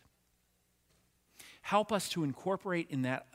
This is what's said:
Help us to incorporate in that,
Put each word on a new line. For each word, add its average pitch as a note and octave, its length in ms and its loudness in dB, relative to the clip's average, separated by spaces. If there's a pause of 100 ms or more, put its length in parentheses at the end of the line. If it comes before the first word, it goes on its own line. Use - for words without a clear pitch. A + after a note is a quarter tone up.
(1600)
Help G#3 300 2
us G3+ 180 2
to E3+ 140 0
incorporate F3 640 -2
in C3+ 140 0
that, B2+ 320 0